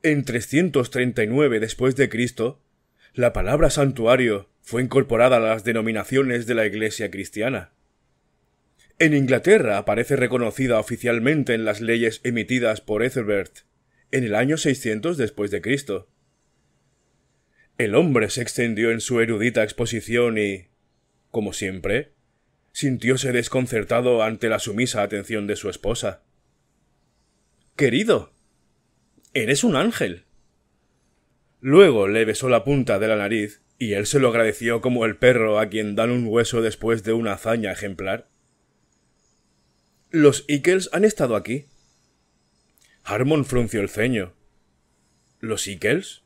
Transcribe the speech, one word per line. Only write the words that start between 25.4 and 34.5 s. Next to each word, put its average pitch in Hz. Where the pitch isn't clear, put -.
de 101
su 101
esposa. 104
"Querido, 151
eres 135
un 202
ángel". 135
Luego 135
le 110
besó 110
la 117
punta 123
de 107
la 110
nariz 104
y 107
él 101
se 143
lo 127
agradeció 113